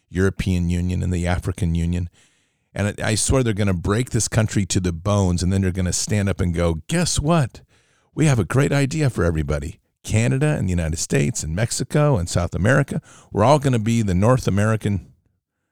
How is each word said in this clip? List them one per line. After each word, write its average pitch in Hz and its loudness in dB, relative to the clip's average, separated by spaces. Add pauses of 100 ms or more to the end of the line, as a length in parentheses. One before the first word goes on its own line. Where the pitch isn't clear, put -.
European 90 0
Union, 90 -2
and 90 -2
the 87 -2
African 90 -2
Union. 87 -2 (640)
And 101 -2
I, 107 -4
I 110 0
swear 131 0
they're 113 0
gonna 98 0
break 98 -2
this - -2
country 107 0
to - 0
the 92 0
bones, 90 0
and 92 0
then 95 2
they're 95 0
gonna 90 -2
stand 101 -2
up 92 -2
and 90 0
go, 82 0
"Guess 170 -2
what? 147 0 (540)
We - 2
have 135 4
a 92 2
great 135 2
idea 143 0
for - -2
everybody. 78 -2 (220)
Canada 131 0
and 98 -2
the 92 0
United 82 -2
States - -2
and 78 -6
Mexico 143 0
and 87 -2
South 87 -2
America, 131 0 (300)
we're 101 2
all 143 6
gonna 135 0
be 117 0
the 98 0
North 110 2
American 104 -2 (580)